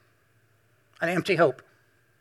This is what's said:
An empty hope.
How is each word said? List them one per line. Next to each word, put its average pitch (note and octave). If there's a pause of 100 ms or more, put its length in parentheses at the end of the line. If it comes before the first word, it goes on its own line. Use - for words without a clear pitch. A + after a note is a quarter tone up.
(1000)
An E3
empty F3
hope. D#3 (580)